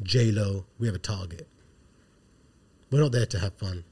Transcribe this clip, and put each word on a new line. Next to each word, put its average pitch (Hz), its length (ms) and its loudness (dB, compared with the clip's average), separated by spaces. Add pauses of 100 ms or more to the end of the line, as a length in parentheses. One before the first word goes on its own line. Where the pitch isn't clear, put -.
J-Lo. 101 640 2 (120)
We 117 100 -2
have 98 80 -2
a 85 40 -8
target. 92 480 -8 (1400)
We're 143 100 4
not 143 120 4
there 117 120 2
to 98 140 -2
have 92 180 -2
fun. 90 340 -6